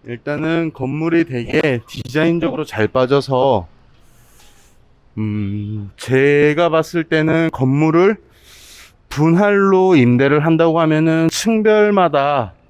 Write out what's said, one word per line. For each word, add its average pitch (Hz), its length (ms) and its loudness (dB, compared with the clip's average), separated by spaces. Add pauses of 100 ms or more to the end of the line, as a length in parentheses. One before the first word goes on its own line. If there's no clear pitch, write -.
일단은 156 680 -6
건물이 160 520 -2
되게 131 600 -4
디자인적으로 165 760 -4
잘 107 240 -4
빠져서, 131 800 0 (1500)
음, 104 800 -8
제가 147 720 0
봤을 160 360 -2
때는 160 460 0
건물을 156 640 2 (920)
분할로 185 880 2
임대를 135 500 4
한다고 165 340 2
하면은 160 500 0
층별마다 196 1200 0 (160)